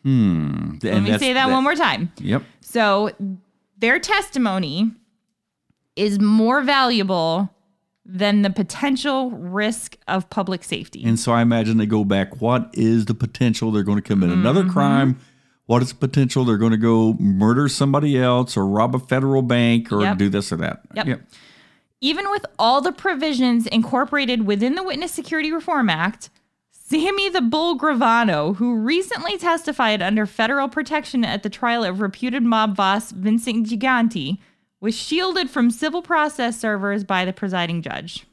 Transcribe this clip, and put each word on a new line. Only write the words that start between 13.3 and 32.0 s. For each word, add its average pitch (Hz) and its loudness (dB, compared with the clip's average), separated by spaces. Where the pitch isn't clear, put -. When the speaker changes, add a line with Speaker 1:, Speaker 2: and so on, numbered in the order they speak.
Speaker 1:
they're 104 2
gonna 101 0
commit 95 2
another 110 2
Speaker 2:
Mm-hmm. 185 0
Speaker 1:
crime? 127 2
What 120 4
is 123 -2
the - -14
potential 135 2
they're 110 2
gonna 113 2
go 113 4
murder 107 4
somebody 143 2
else 123 2
or 98 2
rob 110 2
a 123 0
federal 135 0
bank 117 2
or 104 2
Speaker 2:
Yep. 101 2
Speaker 1:
do 101 2
this 98 -2
or - -2
that? - -6
Speaker 2:
Yep. - -4
Speaker 1:
Yep. 131 -4
Speaker 2:
Even 349 -2
with 403 -4
all 247 4
the 330 -2
provisions 254 0
incorporated 247 0
within 208 0
the 381 -6
Witness 330 -6
Security 311 -4
Reform 302 0
Act, 170 -2
Sammy 392 -2
the 349 -2
Bull 302 0
Gravano, 226 2
who 240 0
recently 339 -2
testified 302 -2
under 208 0
federal 269 -2
protection 285 -4
at 208 -4
the 208 -6
trial 233 -2
of 185 -4